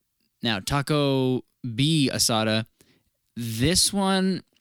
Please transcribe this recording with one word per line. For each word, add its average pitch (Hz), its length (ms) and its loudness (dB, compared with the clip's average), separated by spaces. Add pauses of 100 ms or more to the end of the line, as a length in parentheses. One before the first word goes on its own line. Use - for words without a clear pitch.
(420)
Now, 113 180 -2
Taco 135 840 0 (320)
B 143 360 2
Asada, 110 540 0 (720)
this 120 580 0
one 190 480 0 (200)